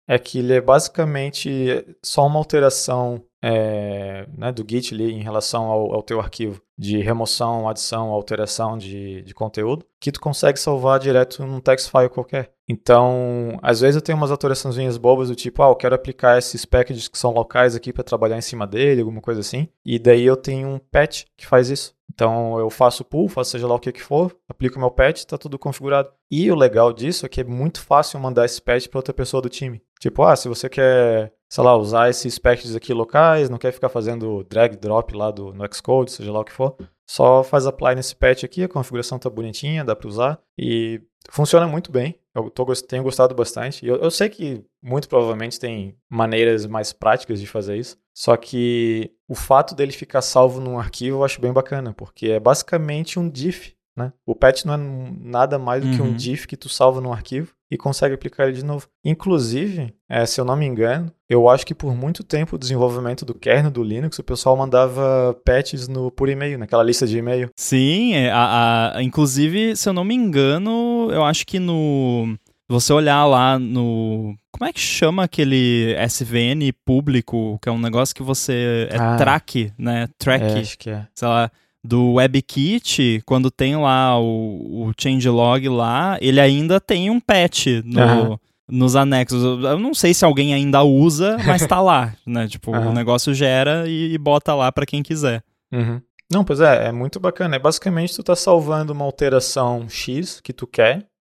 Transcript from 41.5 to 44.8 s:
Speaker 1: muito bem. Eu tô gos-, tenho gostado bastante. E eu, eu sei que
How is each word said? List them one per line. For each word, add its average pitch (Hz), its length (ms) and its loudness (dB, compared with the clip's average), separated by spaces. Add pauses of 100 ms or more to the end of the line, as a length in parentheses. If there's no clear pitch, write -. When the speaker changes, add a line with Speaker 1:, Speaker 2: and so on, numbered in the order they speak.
Speaker 1:
muito 160 240 -6
bem. 131 260 -2 (180)
Eu 113 160 -6
tô 127 140 -4
gos-, 127 180 -2
tenho 127 200 -8
gostado 127 320 2
bastante. 120 500 -6
E 117 40 -4
eu, 123 80 2
eu - 140 0
sei 208 180 0
que 143 360 -10 (180)